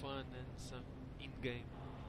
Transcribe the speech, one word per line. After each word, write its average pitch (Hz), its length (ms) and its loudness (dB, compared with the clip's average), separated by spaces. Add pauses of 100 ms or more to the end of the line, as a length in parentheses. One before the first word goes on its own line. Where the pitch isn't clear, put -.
fun 135 320 4
and 127 140 0 (100)
some 127 260 0 (360)
in-game 131 460 2 (440)